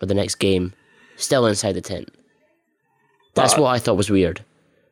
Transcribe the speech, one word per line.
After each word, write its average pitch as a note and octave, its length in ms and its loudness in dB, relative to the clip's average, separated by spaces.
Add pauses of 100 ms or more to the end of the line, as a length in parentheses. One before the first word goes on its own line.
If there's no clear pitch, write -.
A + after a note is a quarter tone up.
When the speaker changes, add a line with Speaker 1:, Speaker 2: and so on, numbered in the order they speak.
Speaker 1:
or G2 60 -6
the F#2+ 80 0
next G2 220 -2
game F#2 360 0 (440)
still B2+ 300 0
inside G2+ 260 0
the F#2 80 -4
tent. - 280 -12 (1300)
That's - 200 2
Speaker 2:
But D3+ 80 2
Speaker 1:
what B2+ 120 2
I A#2+ 40 -2
thought A#2 180 0
was G2 140 -2
weird. F#2 340 0 (480)